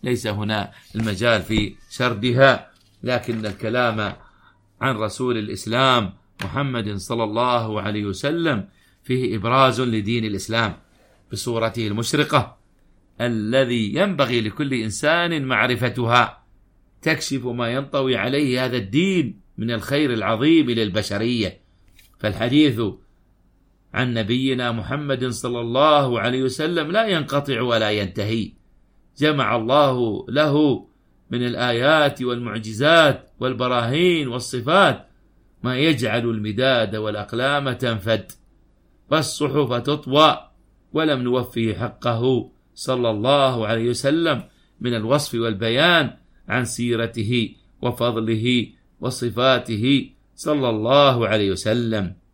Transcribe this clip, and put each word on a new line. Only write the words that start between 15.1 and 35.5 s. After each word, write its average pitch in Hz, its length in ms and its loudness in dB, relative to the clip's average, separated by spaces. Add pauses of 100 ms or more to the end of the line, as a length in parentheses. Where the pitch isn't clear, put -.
معرفتها، 120 1000 0 (580)
تكشف 139 440 -4
ما 120 280 -4
ينطوي 135 440 -2
عليه 127 480 0
هذا 127 120 -2
الدين 139 600 0 (180)
من 113 140 -4
الخير 135 420 -2
العظيم 120 560 2
للبشرية. 107 920 -2 (600)
فالحديث 120 640 2 (1120)
عن 123 200 -2
نبينا 123 580 0
محمد 127 560 -4
صلى 120 320 -4
الله 131 600 4
عليه 123 240 0
وسلم 156 480 -2
لا 220 160 2
ينقطع 139 540 -2
ولا 113 300 2
ينتهي، 104 600 -2 (680)
جمع 139 380 0
الله 123 760 2
له 147 560 2 (460)
من 120 140 -2
الآيات 123 760 2
والمعجزات 120 1160 2
والبراهين 127 880 0
والصفات 127 800 0 (560)